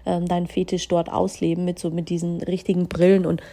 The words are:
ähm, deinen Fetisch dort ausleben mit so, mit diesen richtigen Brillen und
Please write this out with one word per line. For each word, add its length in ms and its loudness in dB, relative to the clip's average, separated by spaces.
ähm, 220 0
deinen 220 0
Fetisch 400 -2
dort 220 0
ausleben 540 0
mit 140 -2
so, 120 -4
mit 180 -4
diesen 340 -2
richtigen 460 0
Brillen 380 4
und 160 0